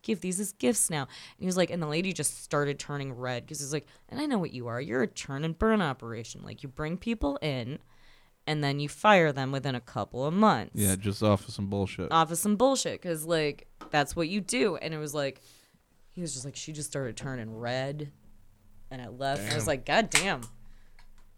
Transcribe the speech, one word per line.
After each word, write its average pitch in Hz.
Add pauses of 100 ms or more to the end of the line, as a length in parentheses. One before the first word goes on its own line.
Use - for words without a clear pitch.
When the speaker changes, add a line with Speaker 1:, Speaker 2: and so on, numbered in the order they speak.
Speaker 1:
give 220
these 185
as 202
gifts -
now." 147
And - (320)
he 175
was 185
like, 175
and 170
the 151
lady 170
just -
started 143
turning 139
red 123
'cause 147
he's 139
like, 151 (240)
"And 262
I 302
know 254
what 165
you 120
are. 117
You're 214
a 208
churn -
and 165
burn 220
operation. 117
Like, 104
you 139
bring 156
people 233
in, 135 (680)
and 151
then 143
you 147
fire 180
them 135
within 135
a 120
couple 120
of 156
months." 190
Speaker 2:
Yeah, 98
just 101
off 104
of -
some 101
bullshit. 98
Speaker 1:
Off 160
of 165
some 208
bullshit, 247
'cause, 160
like, 156 (240)
that's 143
what 165
you 202
do. 226
And 160
it 156
was 151
like, 139 (720)
he 180
was 156
just 131
like, 135
"She -
just 147
started 127
turning 120
red." 135 (800)
And 127
I 117
left. 135
And -
I -
was 113
Speaker 3:
Damn. -
Speaker 1:
like, 135
"God 190
damn. 175 (960)